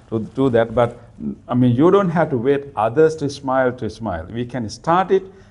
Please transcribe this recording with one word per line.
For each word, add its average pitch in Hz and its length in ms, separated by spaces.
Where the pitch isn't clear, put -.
to 113 100
do 135 300
that, 113 260
but 117 240
I - 60
mean, 123 220
you 160 160
don't 196 180
have 160 220
to 131 60
wait 139 280
others 143 420
to 143 120
smile 131 440
to 117 160
smile. 95 360
We 117 200
can 120 240
start 180 420
it, 190 120